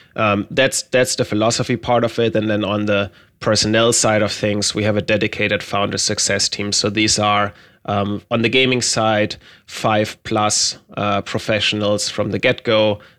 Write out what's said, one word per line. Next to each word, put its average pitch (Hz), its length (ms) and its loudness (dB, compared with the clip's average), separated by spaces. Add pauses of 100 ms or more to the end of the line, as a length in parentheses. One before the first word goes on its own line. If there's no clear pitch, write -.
(160)
um, 104 340 2
that's, - 340 0
that's 127 340 0
the 123 80 0
philosophy 117 500 0
part 120 300 0
of 113 120 -4
it. 117 160 2
And 107 160 0
then 104 140 0
on 104 220 -2
the 101 260 0 (300)
personnel 110 500 2
side 110 300 2
of 104 100 0
things, 104 420 -2
we 107 100 -2
have 104 120 0
a 104 60 0
dedicated 104 600 -2
founder 101 360 -4
success - 500 0
team. 101 240 -4
So 110 180 0
these 107 300 2
are, 104 340 2 (320)
um, 101 360 -2 (100)
on 117 100 2
the 113 80 2
gaming 127 320 2
side, 110 540 0 (300)
five 107 580 -2
plus, - 540 0 (180)
uh, 101 280 -2
professionals 104 840 -2
from 107 240 -4
the 101 80 -2
get-go 107 600 2 (200)